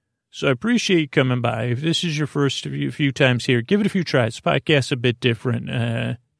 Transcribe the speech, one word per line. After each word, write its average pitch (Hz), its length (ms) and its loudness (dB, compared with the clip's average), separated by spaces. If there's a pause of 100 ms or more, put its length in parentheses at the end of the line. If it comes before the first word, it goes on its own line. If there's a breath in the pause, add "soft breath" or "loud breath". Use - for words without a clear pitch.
(300)
so - 180 -4
I - 20 4
appreciate 202 500 0
you 147 80 -2
coming 127 320 0
by. 113 240 -2
If 123 160 -2
this 160 240 0
is 160 120 -2
your 151 100 -2
first 143 360 -2
few, 139 280 -6
few 139 220 0
times 123 340 2
here, 120 140 2
give 196 200 0
it 208 60 0
a 190 40 0
few 180 140 0
tries. 117 300 0
This - 60 -16
podcast's 143 520 0
a 139 40 0
bit 120 240 0
different. 120 500 0
Uh, 120 440 -2 (260)